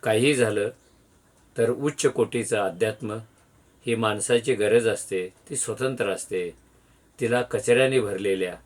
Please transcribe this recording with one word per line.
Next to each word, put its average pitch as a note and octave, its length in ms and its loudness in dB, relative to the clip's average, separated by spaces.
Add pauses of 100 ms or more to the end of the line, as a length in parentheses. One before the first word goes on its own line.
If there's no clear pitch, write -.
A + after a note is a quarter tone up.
काही A#2+ 320 4
झालं G#2+ 360 0 (840)
तर A#2 140 2
उच्च C#3+ 360 -2
कोटीचं A#2 520 0
अध्यात्म G#2+ 600 -2 (680)
ही A#2 80 0
माणसाची A2+ 600 0
गरज A2 340 4
असते, F#2+ 400 -4 (200)
ती D3 80 -6
स्वतंत्र C3 540 -4
असते. F#2 400 -6 (680)
तिला A#2+ 240 0
कचऱ्याने B2 580 2
भरलेल्या F#2+ 540 -2 (120)